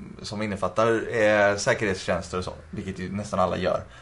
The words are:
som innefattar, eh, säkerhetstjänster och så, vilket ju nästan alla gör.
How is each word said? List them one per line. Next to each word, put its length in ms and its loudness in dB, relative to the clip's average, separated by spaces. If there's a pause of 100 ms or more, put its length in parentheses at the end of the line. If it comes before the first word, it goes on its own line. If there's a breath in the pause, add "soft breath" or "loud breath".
(220)
som 200 -8
innefattar, 760 0
eh, 400 6
säkerhetstjänster 800 0
och 60 -4
så, 80 -8 (180)
vilket 280 -8
ju 140 -6
nästan 280 -2
alla 160 2
gör. 260 0 (200 loud breath)